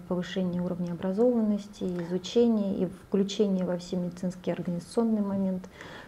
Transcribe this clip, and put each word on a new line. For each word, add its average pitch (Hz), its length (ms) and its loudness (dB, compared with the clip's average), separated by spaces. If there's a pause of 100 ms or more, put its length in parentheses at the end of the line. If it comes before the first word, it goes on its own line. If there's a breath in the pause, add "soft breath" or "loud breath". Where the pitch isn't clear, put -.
повышения 180 540 -2
уровня 175 320 -2
образованности, 208 880 2
и 175 200 -2
изучения, 196 720 2
и 190 100 2
включения 196 800 0
во 175 120 0
все 175 200 -4
медицинские 175 560 -4
организационные 202 720 0
моменты. 190 440 -2 (400 loud breath)